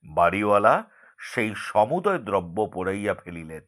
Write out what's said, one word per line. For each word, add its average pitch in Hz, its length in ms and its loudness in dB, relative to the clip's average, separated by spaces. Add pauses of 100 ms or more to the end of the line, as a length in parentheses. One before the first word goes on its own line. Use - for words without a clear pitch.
বাড়িওয়ালা 104 800 4 (340)
সেই 110 380 -4
সমুদয় 165 640 0
দ্রব্য 98 480 -2
পোড়াইয়া 95 480 -4
ফেলিলেন। 80 540 -14